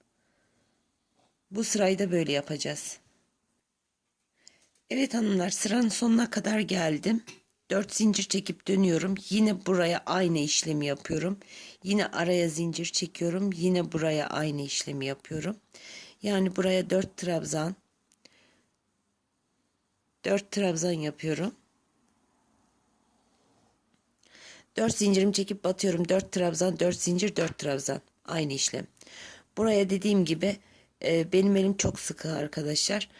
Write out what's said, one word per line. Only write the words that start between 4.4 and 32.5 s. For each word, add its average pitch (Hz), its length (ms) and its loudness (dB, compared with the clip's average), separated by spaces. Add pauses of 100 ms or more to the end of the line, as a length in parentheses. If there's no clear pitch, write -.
Evet 254 240 0
hanımlar, 202 360 2
sıranın 226 380 0
sonuna 233 420 2
kadar 214 300 0
geldim. 180 640 0 (460)
Dört 202 240 -2
zincir 208 280 2
çekip - 460 -4
dönüyorum. 190 460 4 (140)
Yine 214 380 2
buraya 170 400 2
aynı 170 320 2
işlemi 151 480 0
yapıyorum. 160 520 -4 (440)
Yine 196 240 2
araya 170 420 2
zincir 165 360 -4
çekiyorum. 180 680 -2
Yine 175 400 2
buraya 156 340 0
aynı 147 360 -4
işlemi 139 440 -6
yapıyorum. 156 500 -6 (640)
Yani 190 340 0
buraya 185 340 2
dört 185 260 0
trabzan, 160 600 -2 (2500)
dört 196 260 0
trabzan 175 420 0
yapıyorum. 156 600 -4 (3250)
Dört 220 180 2
zincirimi 196 380 4
çekip 196 320 -2
batıyorum. 175 440 0
Dört 190 240 0
trabzan, 175 460 0
dört 175 180 2
zincir, 180 400 0
dört 160 220 -2
trabzan. 139 420 -4 (240)
Aynı 156 280 -2
işlem. 131 340 -4 (720)
Buraya 202 340 2
dediğim 196 340 4
gibi, 170 320 0 (460)
e, 165 300 0
benim 196 240 4
elim 190 200 2
çok - 240 -2
sıkı - 320 -8
arkadaşlar. 151 880 -4